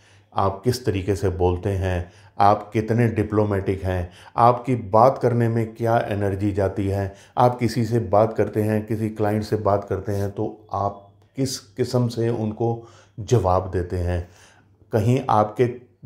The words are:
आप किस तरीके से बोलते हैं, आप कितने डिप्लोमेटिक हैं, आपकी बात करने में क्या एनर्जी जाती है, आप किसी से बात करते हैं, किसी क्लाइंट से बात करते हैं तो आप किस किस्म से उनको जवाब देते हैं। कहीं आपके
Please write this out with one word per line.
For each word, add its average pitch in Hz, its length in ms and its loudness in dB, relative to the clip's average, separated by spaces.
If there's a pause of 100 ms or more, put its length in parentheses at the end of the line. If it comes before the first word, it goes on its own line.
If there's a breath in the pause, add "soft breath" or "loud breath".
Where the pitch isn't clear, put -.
(340 soft breath)
आप 98 300 0
किस 123 200 -2
तरीके 98 320 -2
से 98 140 -2
बोलते 90 400 0
हैं, 92 420 -2 (260 soft breath)
आप 104 340 4
कितने 113 360 2
डिप्लोमेटिक 101 760 0
हैं, 92 280 -2 (260 loud breath)
आपकी 120 380 4 (160)
बात 120 280 6
करने 120 300 2
में 113 260 -2
क्या 113 220 0 (120)
एनर्जी 101 440 -2
जाती 98 340 0
है, 98 280 -2 (220 loud breath)
आप 123 220 4
किसी 120 260 -2
से 113 160 0
बात 104 340 2
करते 107 280 0
हैं, 107 240 0
किसी 110 240 -4
क्लाइंट 107 340 -2
से 110 140 -4
बात 101 260 0
करते 95 280 -6
हैं 101 180 -4
तो - 440 -8
आप 101 260 -4 (360)
किस 131 220 -4
किस्म 123 500 -2
से 113 200 -2
उनको 113 580 -4 (320 loud breath)
जवाब 92 520 2
देते 90 280 -4
हैं। 87 300 -2 (640 soft breath)
कहीं 120 280 2 (100)
आपके 110 380 2 (380)